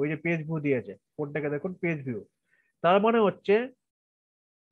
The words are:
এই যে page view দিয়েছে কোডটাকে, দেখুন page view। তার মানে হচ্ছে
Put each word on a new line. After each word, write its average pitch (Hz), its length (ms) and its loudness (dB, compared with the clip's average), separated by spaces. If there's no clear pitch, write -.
এই 156 80 -2
যে 151 120 -4
page 170 220 0
view 160 100 -4
দিয়েছে 107 260 -2
কোডটাকে, 147 380 -6
দেখুন 180 160 -6
page 170 140 -2
view। 113 120 -4
তার 180 220 6
মানে 233 220 4
হচ্ছে 196 280 2